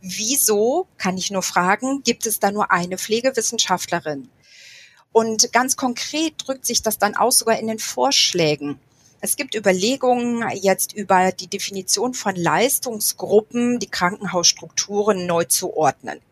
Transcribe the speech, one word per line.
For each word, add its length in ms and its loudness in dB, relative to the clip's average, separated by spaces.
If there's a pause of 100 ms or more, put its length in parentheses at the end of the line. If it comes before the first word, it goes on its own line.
Wieso, 840 0 (100)
kann 220 -2
ich 120 -6
nur 120 -2
fragen, 600 0
gibt 240 -2
es 120 -2
da 120 2
nur 200 -2
eine 280 0
Pflegewissenschaftlerin? 1300 -2 (840)
Und 400 2
ganz 240 2
konkret 640 -2
drückt 280 -8
sich 160 -2
das 160 -2
dann 160 2
aus, 240 4
sogar 200 0
in 80 -4
den 120 -4
Vorschlägen. 1000 0 (420)
Es 160 -4
gibt 180 -8
Überlegungen 880 2 (160)
jetzt 320 2
über 400 2
die 140 -10
Definition 680 -4
von 240 -4
Leistungsgruppen, 1400 0
die 80 -6
Krankenhausstrukturen 1400 0
neu 200 2
zu 300 -2
ordnen. 440 0 (140)